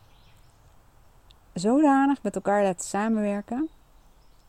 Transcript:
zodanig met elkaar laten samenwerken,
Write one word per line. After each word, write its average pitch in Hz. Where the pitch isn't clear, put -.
zodanig 269
met 202
elkaar 202
laten 190
samenwerken, 214